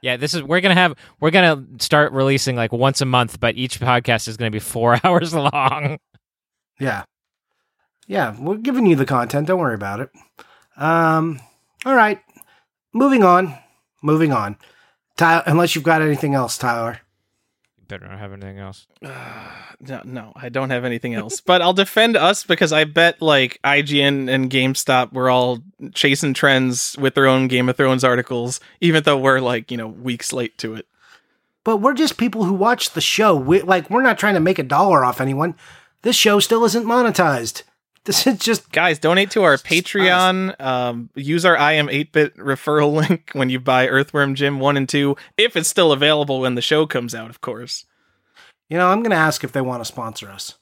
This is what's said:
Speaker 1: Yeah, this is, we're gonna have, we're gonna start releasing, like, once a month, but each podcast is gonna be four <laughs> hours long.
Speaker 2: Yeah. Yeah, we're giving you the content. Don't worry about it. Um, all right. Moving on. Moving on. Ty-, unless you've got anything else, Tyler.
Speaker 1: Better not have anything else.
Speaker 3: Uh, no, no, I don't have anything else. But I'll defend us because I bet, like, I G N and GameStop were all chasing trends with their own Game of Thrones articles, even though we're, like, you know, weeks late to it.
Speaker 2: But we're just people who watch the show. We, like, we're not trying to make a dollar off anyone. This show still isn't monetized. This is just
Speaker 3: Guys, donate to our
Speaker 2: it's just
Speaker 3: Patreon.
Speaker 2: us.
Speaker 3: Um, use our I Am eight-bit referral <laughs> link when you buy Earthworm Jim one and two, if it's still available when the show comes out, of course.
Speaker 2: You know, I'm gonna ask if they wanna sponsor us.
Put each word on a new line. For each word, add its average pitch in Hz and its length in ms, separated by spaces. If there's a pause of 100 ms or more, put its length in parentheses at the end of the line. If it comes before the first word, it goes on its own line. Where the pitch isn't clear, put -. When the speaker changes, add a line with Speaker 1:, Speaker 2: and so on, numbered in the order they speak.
Speaker 1:
Yeah, 127 140
this 135 180
is, 170 100
we're 165 180
gonna 190 140
have, 175 200 (240)
we're 151 120
gonna 160 340 (140)
start 147 340
releasing, 135 420
like, 113 160
once 131 300
a 139 40
month, 127 320
but 117 180
each 127 260
podcast 120 480
is 107 80
gonna 113 120
be 107 100
four 117 420
<laughs> - 20
hours 170 300
long. 143 640 (840)
Speaker 2:
Yeah. 113 240 (1040)
Yeah, 165 320
we're 160 160
giving 247 300
you 175 100
the 139 100
content. 135 420
Don't 185 120
worry 131 160
about 101 240
it. 131 100 (680)
Um, 160 640 (440)
all 269 100
right. 214 260 (720)
Moving 262 320
on. 180 300 (460)
Moving 156 300
on. 104 240 (640)
Ty-, 165 280
unless 170 300
you've 156 80
got 160 180
anything 147 320
else, 127 240
Tyler. 117 440 (880)
Speaker 1:
Better 95 180
not 98 120
have 101 120
anything 98 280
else. 98 260 (180)
Speaker 3:
Uh, 139 60 (720)
no, 131 240
no, 120 300
I 131 140
don't 131 200
have 123 160
anything 120 300
else. 110 260
But 180 220
I'll 180 100
defend 220 420
us 180 280
because 165 280
I 156 120
bet, 165 360
like, 139 440
I 143 180
G 143 220
N 139 260
and 131 180
GameStop 131 640
were 127 160
all 127 300 (380)
chasing 139 400
trends 131 640
with 135 160
their 139 100
own 131 220
Game 123 200
of 123 100
Thrones 131 260
articles, 123 560 (200)
even 160 220
though 147 160
we're, 131 220
like, 123 320
you 123 60
know, 113 100
weeks 117 440
late 123 280
to 110 160
it. 110 100 (800)
Speaker 2:
But 220 140
we're 254 180
just 302 220
people 220 260
who 185 100
watch 214 380
the 160 100
show. 202 340
We, 147 280
like, 175 260
we're 240 140
not 240 160
trying 208 160
to 175 40
make 180 200
a 156 40
dollar 147 400
off 123 160
anyone. 135 360 (480)
This 233 120
show 208 240
still 226 260
isn't 226 200
monetized. 185 800 (420)
This - 200
is 254 140
just - 320
Speaker 3:
Guys, 165 260
donate 185 340
to 214 120
our 151 120
Speaker 2:
it's 131 80
just 170 220
Speaker 3:
Patreon. 185 720
Speaker 2:
us. - 80
Speaker 3:
Um, 123 500
use 151 300
our 170 120
I 147 160
Am 151 160
eight-bit 147 480
referral 147 560
<laughs> 156 140
link 165 260
when 131 160
you 127 100
buy 127 280
Earthworm 139 480
Jim 139 240
one 139 180
and 135 100
two, 143 300 (200)
if 226 200
it's 160 120
still 170 220
available 143 480
when 127 160
the 120 60
show 151 260
comes 120 260
out, 113 160
of 120 120
course. 120 440 (840)
Speaker 2:
You 160 80
know, 180 100
I'm 208 160
gonna 214 120
ask 156 280
if 131 80
they 139 100
wanna 123 240
sponsor 113 440
us. - 320